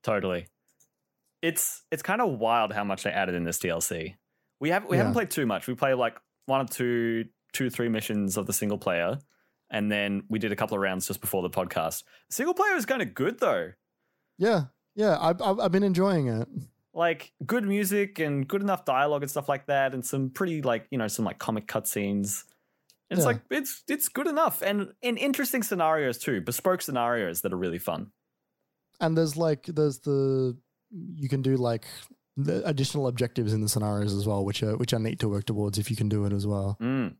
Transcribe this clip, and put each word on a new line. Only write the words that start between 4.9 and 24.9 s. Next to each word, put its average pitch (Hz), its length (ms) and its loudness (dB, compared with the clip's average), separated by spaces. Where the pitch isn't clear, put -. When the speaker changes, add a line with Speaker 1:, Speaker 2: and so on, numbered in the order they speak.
Speaker 1:
haven't 214 140 4
Speaker 2:
Yeah. - 20 0
Speaker 1:
played 220 180 0
too 147 140 0
much. 104 220 -2
We 123 80 -4
played, 135 200 2
like, 120 240 0
one 135 180 2
or - 20 -12
two, 117 580 0
two, 127 160 -2
three 120 200 -2
missions 104 480 0
of 98 100 -2
the 101 60 -2
single 104 240 0
player, 90 420 0
and 104 200 -2
then 101 400 0
we 110 100 0
did 107 120 -2
a 107 60 0
couple 110 180 0
of 98 60 0
rounds 95 260 0
just - 140 -6
before 95 220 -2
the 90 60 -2
podcast. 87 540 -2
Single 339 260 -2
player 403 200 2
is 240 100 -2
kinda 262 200 0
good, 202 340 -2
though. 95 320 0
Speaker 2:
Yeah, 185 260 4
yeah, 208 240 4
I've, 170 220 2
I've, 208 180 2
I've 196 120 4
been 196 120 4
enjoying 185 440 4
it. 113 200 0
Speaker 1:
Like, 170 400 0
good 233 200 2
music 202 540 0
and 143 280 0
good 196 140 -2
enough 196 240 0
dialogue 143 380 2
and 139 80 -6
stuff 147 180 -2
like 139 180 0
that, 135 260 2
and 127 120 -6
some 135 240 -2
pretty, 165 320 -2
like, 120 300 0
you 135 60 -2
know, 110 100 0
some, 107 180 -2
like, - 140 -4
comic 107 280 -4
cutscenes. 101 760 -2
It's 175 120 0
Speaker 2:
Yeah. 147 40 6
Speaker 1:
like, 113 160 2
it's, - 360 -6
it's 294 220 -2
good 285 180 -4
enough, 302 360 0
and 202 380 -2